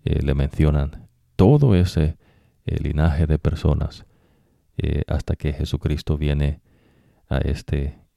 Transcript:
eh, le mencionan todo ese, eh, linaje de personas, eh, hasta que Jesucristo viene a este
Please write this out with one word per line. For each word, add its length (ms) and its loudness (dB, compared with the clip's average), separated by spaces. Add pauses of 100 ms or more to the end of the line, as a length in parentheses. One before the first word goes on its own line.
eh, 180 0
le 120 0
mencionan 720 0 (280)
todo 380 6
ese, 420 2 (480)
eh, 160 -4
linaje 460 0
de 120 2
personas, 680 -2 (720)
eh, 320 -2
hasta 280 -2
que 160 -4
Jesucristo 640 -4
viene 440 -2 (680)
a 100 -2
este 600 -4 (180)